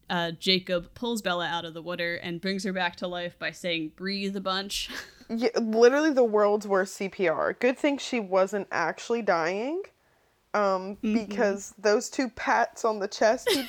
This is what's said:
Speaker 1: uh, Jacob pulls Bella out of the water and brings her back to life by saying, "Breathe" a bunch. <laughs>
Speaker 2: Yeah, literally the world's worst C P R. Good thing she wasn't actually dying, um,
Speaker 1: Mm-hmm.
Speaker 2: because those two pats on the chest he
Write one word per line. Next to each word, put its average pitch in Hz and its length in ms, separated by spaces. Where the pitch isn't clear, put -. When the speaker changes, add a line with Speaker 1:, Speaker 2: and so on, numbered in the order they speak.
Speaker 1:
uh, 170 220
Jacob 185 640
pulls 233 260
Bella 175 260
out 170 200
of 160 80
the 165 80
water 170 340
and 170 240
brings 190 240
her 190 80
back 180 240
to 190 100
life 175 320
by 156 120
saying, 165 440
"Breathe" 196 420
a 190 40
bunch. 190 540
<laughs> - 60
Speaker 2:
Yeah, 233 140
literally 240 540
the 247 120
world's 208 440
worst 196 260
C 196 140
P 180 180
R. 147 280
Good 254 240
thing 285 180
she 254 240
wasn't 190 500
actually 190 520
dying, 196 580
um, 196 500
Speaker 1:
Mm-hmm. 214 120
Speaker 2:
because 208 640
those 214 320
two 262 180
pats - 560
on 220 140
the 196 100
chest 226 420
he 285 180